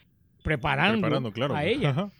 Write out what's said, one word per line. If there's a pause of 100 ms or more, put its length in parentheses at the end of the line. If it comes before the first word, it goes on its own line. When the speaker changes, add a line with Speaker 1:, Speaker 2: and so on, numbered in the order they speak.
(440)
Speaker 1:
preparando
Speaker 2:
Preparando,
claro.
Speaker 1:
a
ella.
Speaker 2:
Ajá.